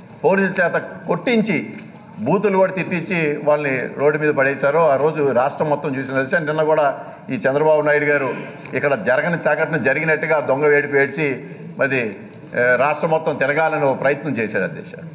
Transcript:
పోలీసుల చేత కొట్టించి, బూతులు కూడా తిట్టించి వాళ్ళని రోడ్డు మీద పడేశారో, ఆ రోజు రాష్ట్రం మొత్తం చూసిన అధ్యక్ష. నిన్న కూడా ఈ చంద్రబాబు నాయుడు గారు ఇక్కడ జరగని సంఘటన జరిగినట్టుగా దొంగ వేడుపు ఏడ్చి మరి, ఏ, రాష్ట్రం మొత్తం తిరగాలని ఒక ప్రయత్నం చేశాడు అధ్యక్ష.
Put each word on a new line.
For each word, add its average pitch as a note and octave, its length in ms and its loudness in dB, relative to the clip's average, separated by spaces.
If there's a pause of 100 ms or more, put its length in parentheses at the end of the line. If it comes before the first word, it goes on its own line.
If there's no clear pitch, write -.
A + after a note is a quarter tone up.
(240)
పోలీసుల F#3 400 2
చేత E3 80 0 (340)
కొట్టించి, F#3+ 680 0 (460)
బూతులు F#3 360 2
కూడా F#3+ 160 4
తిట్టించి E3 720 -2
వాళ్ళని C#3+ 420 0
రోడ్డు D3 320 0
మీద D3+ 160 2
పడేశారో, C#3 540 2
ఆ C#3 80 4
రోజు D3 360 2
రాష్ట్రం C#3+ 380 0
మొత్తం C#3+ 260 -2
చూసిన C3 180 -6
అధ్యక్ష. C3 200 0
నిన్న D#3 280 0
కూడా D3+ 420 2 (260)
ఈ C3+ 40 -2
చంద్రబాబు D3 480 2
నాయుడు D3 220 2
గారు C#3+ 300 0 (400)
ఇక్కడ C3 280 0
జరగని D3 380 0
సంఘటన D#3 360 0
జరిగినట్టుగా D#3 640 0
దొంగ C3+ 260 0
వేడుపు C#3+ 300 2
ఏడ్చి C#3 500 0 (320)
మరి, B2+ 380 -2 (400)
ఏ, B2 200 4
రాష్ట్రం D3 340 0
మొత్తం D#3+ 260 0
తిరగాలని D3 480 0
ఒక C3+ 160 0
ప్రయత్నం D3 320 0
చేశాడు A2 320 -2
అధ్యక్ష. D#2+ 260 -8 (240)